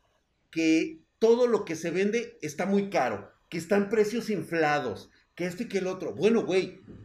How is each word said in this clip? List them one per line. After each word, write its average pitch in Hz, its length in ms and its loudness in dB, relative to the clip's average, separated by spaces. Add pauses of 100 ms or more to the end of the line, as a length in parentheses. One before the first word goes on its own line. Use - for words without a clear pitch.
(500)
que 160 480 2 (200)
todo 240 280 6
lo 202 180 0
que 160 120 -6
se 165 140 -6
vende 208 520 -2
está 151 240 -4
muy 196 240 2
caro, 123 400 -2 (200)
que 175 80 -8
están 202 320 0
precios 220 400 0
inflados, 147 800 -2 (240)
que 175 100 -6
esto 180 200 -6
y - 40 -8
que 190 100 -4
el 185 80 -2
otro. 165 280 -6
Bueno, 190 320 2
güey, 185 340 -2 (240)